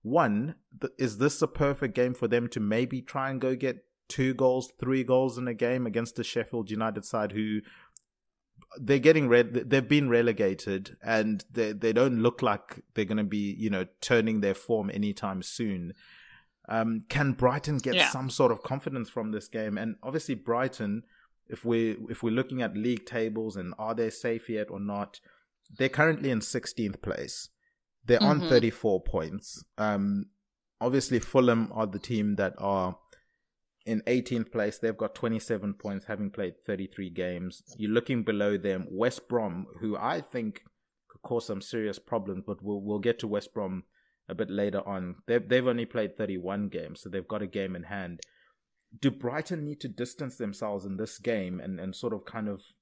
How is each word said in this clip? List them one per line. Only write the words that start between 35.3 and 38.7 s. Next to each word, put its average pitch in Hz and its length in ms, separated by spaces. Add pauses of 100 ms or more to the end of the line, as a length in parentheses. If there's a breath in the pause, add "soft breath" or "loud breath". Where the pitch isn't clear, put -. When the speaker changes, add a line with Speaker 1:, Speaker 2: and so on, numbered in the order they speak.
Speaker 1:
points, 98 320
having 104 240
played 90 240 (120)
thirty-three 95 440
games. 90 520 (140)
You're 104 160
looking 117 320
below 104 340
them. 95 320